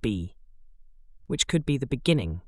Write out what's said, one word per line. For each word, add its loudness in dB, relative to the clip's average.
B, -2
which 0
could 2
be 2
the -2
beginning 2